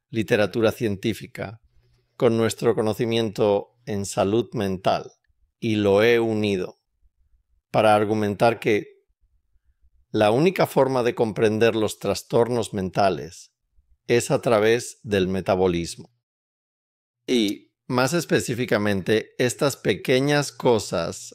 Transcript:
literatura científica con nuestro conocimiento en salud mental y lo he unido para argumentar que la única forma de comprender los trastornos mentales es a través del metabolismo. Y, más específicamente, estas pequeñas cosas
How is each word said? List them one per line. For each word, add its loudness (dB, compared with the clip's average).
literatura 0
científica -6
con 2
nuestro 0
conocimiento -2
en -6
salud 0
mental -2
y -2
lo 4
he 4
unido -2
para 4
argumentar 0
que -2
la 4
única 2
forma 0
de -2
comprender 2
los -2
trastornos -2
mentales -2
es 2
a 0
través 2
del 2
metabolismo. -2
Y, -2
más 0
específicamente, -2
estas -2
pequeñas 0
cosas -2